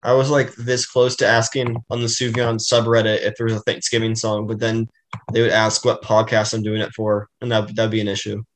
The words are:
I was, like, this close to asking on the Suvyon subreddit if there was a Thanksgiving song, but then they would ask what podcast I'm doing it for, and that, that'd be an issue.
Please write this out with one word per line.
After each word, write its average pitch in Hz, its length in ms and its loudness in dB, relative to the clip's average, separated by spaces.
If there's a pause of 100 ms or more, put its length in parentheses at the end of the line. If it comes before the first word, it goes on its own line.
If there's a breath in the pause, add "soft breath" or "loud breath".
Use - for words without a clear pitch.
I 123 100 2
was, 135 180 4
like, 139 240 2
this 120 320 -2
close 123 300 0
to 120 100 2
asking 117 500 0 (140)
on 120 100 -4
the 120 60 -2
Suvyon 117 520 -2
subreddit 113 640 2
if 107 140 -2
there 117 100 -4
was 110 100 0
a 104 40 -4
Thanksgiving 113 540 -2
song, 107 320 -2
but 110 140 -6
then 113 280 -2 (440)
they 113 100 4
would 113 80 4
ask 110 340 2
what - 180 2
podcast 110 520 2
I'm 110 80 -4
doing 107 180 -2
it - 140 -6
for, 107 340 -2 (120)
and 120 100 -4
that, 104 240 0
that'd 110 160 0
be 110 100 0
an 107 60 -2
issue. 104 340 -6 (160)